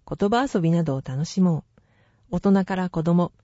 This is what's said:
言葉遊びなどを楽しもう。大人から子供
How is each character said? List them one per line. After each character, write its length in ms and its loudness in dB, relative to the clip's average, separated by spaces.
言 220 -2
葉 260 0
遊 60 2
び 100 2
な 140 2
ど 120 -2
を 60 -6
楽 220 -6
し 160 -4
も 240 2
う。 60 -4
大 40 -2
人 260 2
か 100 -4
ら 140 -2
子 120 -4
供 300 2